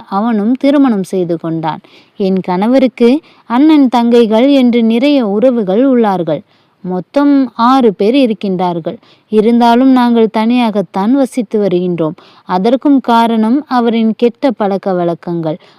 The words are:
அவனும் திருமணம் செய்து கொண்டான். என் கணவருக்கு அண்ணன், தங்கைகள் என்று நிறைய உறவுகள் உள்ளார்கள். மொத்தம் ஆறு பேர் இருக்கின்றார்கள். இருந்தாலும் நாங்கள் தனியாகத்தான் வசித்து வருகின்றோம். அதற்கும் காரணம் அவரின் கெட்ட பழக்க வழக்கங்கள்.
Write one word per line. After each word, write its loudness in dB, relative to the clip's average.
அவனும் -2
திருமணம் 0
செய்து -4
கொண்டான். -6
என் -2
கணவருக்கு 0
அண்ணன், 4
தங்கைகள் 2
என்று 2
நிறைய 0
உறவுகள் 0
உள்ளார்கள். 0
மொத்தம் -2
ஆறு 2
பேர் 0
இருக்கின்றார்கள். -2
இருந்தாலும் 2
நாங்கள் 2
தனியாகத்தான் -2
வசித்து -2
வருகின்றோம். -2
அதற்கும் 0
காரணம் 0
அவரின் -2
கெட்ட -2
பழக்க -4
வழக்கங்கள். -4